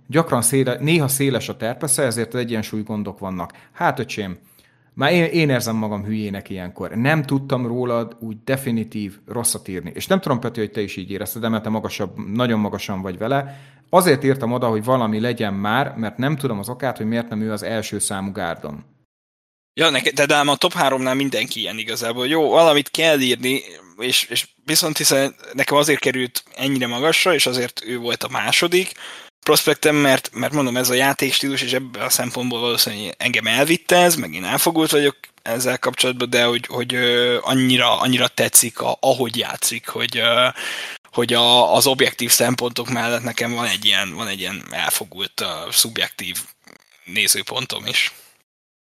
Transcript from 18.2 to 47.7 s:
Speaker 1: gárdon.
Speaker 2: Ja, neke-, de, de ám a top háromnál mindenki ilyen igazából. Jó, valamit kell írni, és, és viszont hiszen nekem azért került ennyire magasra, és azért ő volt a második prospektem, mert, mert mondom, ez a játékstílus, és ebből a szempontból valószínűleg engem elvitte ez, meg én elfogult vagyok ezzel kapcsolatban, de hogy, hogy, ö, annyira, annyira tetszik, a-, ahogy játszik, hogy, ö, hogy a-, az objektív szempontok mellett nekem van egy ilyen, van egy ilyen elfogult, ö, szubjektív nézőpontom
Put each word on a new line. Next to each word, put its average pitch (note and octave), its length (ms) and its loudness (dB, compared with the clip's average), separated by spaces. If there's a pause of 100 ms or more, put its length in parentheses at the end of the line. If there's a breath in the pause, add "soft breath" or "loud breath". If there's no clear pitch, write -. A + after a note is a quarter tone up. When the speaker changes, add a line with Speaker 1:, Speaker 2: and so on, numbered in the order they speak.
Speaker 1:
gárdon. D#2+ 520 -8 (880)
Speaker 2:
Ja, D#3+ 160 4
neke-, B2+ 220 0
de, C#3+ 140 2
de D3+ 100 4
ám C#3+ 120 4
a C#3+ 80 4
top F3 180 0
háromnál C3 420 0
mindenki B2+ 440 -2
ilyen G2+ 180 -6
igazából. A2+ 500 -4
Jó, D#3 220 2
valamit D3 400 6
kell D#3+ 300 2
írni, B2+ 400 0 (380)
és, A#2+ 320 -2
és - 260 -4 (100)
viszont D#3 320 0
hiszen C#3 380 2 (180)
nekem C#3 240 0
azért C#3+ 220 4
került B2+ 440 -2 (120)
ennyire C3 320 -2
magasra, D#3 460 2
és C3+ 120 2
azért B2 400 -4
ő B2 120 -6
volt A#2 260 -4
a B2 80 -4
második E3+ 600 2 (540 loud breath)
prospektem, D3+ 500 4
mert, C#3 400 4
mert B2 180 -4
mondom, C3 240 0
ez B2 120 0
a B2+ 40 2
játékstílus, C3+ 720 2
és B2 100 -4
ebből B2+ 280 -4
a B2+ 80 -4
szempontból B2 500 -2
valószínűleg A2 580 -2
engem A2+ 300 0
elvitte D3+ 480 2
ez, F3 200 6
meg F2 180 -6
én D#2 100 -8
elfogult D#3 480 0
vagyok D3 240 2 (260)
ezzel B2+ 380 -2
kapcsolatban, B2 500 -2
de A#2+ 160 4
hogy, A#2 200 0
hogy, B2 280 -6
ö, B2 480 2
annyira, B2+ 580 4
annyira B2 280 2
tetszik, - 540 2
a-, B2 180 0
ahogy B2 380 2
játszik, - 500 -4
hogy, A#2+ 300 -4
ö, A#2 300 4 (640 loud breath)
hogy A#2+ 220 0
a-, A#2+ 420 6
az B2 120 6
objektív B2+ 420 2
szempontok A#2+ 600 0
mellett A#2 340 -2
nekem A#2+ 300 -4
van A#2 120 -2
egy G2 200 -2
ilyen, G2 300 2
van G#2 120 -6
egy G2 120 -6
ilyen F#2 220 -6 (100)
elfogult, F#2 720 -6
ö, F2+ 280 -8
szubjektív F#2 680 -2 (760)
nézőpontom A2+ 720 -2